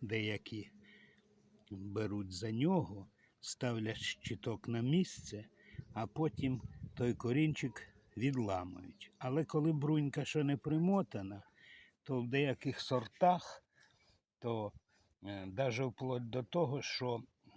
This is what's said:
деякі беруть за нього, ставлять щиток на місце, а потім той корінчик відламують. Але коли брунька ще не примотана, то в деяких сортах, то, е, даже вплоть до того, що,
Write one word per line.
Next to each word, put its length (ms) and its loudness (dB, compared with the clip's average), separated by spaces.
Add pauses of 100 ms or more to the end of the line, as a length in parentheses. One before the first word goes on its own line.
деякі 720 -2 (1000)
беруть 640 -2
за 180 -4
нього, 580 2 (320)
ставлять 560 -2
щиток 720 -4
на 140 0
місце, 600 0 (480)
а 140 -2
потім 560 0 (320)
той 200 2
корінчик 760 0 (280)
відламують. 1000 -2
Але 260 0
коли 280 2
брунька 520 2
ще 200 2
не 120 4
примотана, 880 2 (600)
то 180 0
в 80 -2
деяких 520 2
сортах, 840 2 (720)
то, 340 -2 (540)
е, 200 -6
даже 380 0
вплоть 460 -4
до 120 -2
того, 400 0
що, 400 -2 (340)